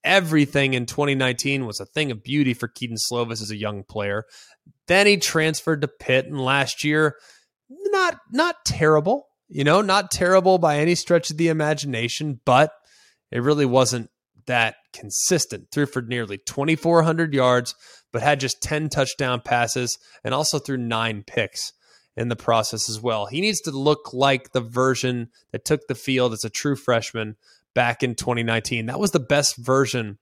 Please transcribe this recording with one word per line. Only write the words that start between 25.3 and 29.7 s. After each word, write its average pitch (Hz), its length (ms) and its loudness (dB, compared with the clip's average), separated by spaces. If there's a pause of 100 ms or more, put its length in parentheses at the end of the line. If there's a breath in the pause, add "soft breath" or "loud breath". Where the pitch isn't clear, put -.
that - 100 -8
took 151 240 -2
the 127 80 -4
field 127 380 0
as 104 100 -6
a 113 60 -6
true 143 260 -2
freshman 113 640 -2 (360 soft breath)
back 120 300 0
in 123 120 -2
twenty 120 280 -4
nineteen. 113 440 -2
That 123 120 -6
was 196 120 0
the - 100 0
best 143 340 0
version 120 680 -2